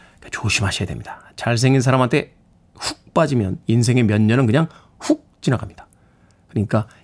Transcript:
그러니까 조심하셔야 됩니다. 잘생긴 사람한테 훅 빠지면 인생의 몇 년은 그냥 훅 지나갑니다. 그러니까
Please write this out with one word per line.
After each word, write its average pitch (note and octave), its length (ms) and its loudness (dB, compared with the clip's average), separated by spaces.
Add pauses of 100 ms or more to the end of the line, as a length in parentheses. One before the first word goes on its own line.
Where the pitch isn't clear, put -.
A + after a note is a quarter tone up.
(180)
그러니까 - 200 -14
조심하셔야 G2 480 -4
됩니다. - 360 -12 (140)
잘생긴 B2+ 440 0
사람한테 B2+ 540 0 (440)
훅 - 360 -10
빠지면 B2+ 520 0
인생의 A#2+ 360 2
몇 G#2 180 2
년은 A2+ 260 4
그냥 C#3+ 220 2 (300)
훅 - 280 -2 (140)
지나갑니다. - 460 -6 (600)
그러니까 G#2+ 380 -2 (180)